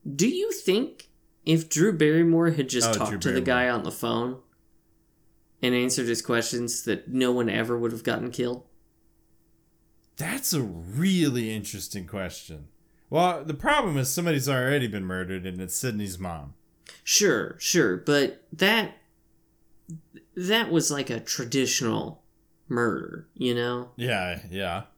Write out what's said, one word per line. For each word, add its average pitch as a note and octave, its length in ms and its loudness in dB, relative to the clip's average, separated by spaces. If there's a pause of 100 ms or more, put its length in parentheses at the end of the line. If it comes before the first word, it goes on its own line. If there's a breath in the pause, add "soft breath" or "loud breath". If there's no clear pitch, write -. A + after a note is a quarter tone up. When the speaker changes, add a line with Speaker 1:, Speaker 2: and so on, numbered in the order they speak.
(160)
Speaker 1:
do F3 100 4
you F#4 260 0
think - 560 -2 (360)
if D#3+ 240 2
Drew F#3+ 240 4
Barrymore E3 600 6
had C#3 160 0
just A#2 220 2
Speaker 2:
Oh, - 40 2
Speaker 1:
talked G#2+ 160 0
Speaker 2:
Drew G2+ 100 -4
Speaker 1:
to C3 120 2
the B2+ 100 2
Speaker 2:
Barrymore. B2+ 300 2
Speaker 1:
guy A#2 40 0
on G2+ 80 -2
the - 80 -4
phone A#2+ 460 -2 (1200)
and B2 140 2
answered B2 340 0
his A#2 140 0
questions A#2+ 600 -2
that G#2 240 -2
no B2+ 220 2
one A#2+ 200 2
ever A2+ 280 0
would A#2 140 -2
have A#2 120 -10
gotten A#2+ 260 -2
killed? B2 340 -4 (1500)
Speaker 2:
That's F3+ 380 -4
a C#3 80 0
really A#2+ 920 0
interesting G2 520 -8
question. E2 640 -10 (420)
Well, E3 340 2
the D#3 100 -6
problem A3+ 440 2
is C3 120 0
somebody's D#3 380 0
already C3 380 2
been G2+ 180 -4
murdered, F#2 420 -4
and F#2 140 -6
it's F#2 160 -6
Sydney's G#2 420 -4
mom. E2 360 -8 (500 loud breath)
Speaker 1:
Sure, C#3 540 2
sure, - 400 2
but - 540 2
that, G3 420 2 (1400)
that G3+ 340 0
was, D#3+ 200 2
like, C3+ 200 -4
a A2+ 100 -2
traditional A#2 1000 -2 (460)
murder, A#2 680 -2
you B2 200 0
know? A#2+ 420 -4
Speaker 2:
Yeah, G2 440 -2 (100)
yeah. F#2 320 -4 (160)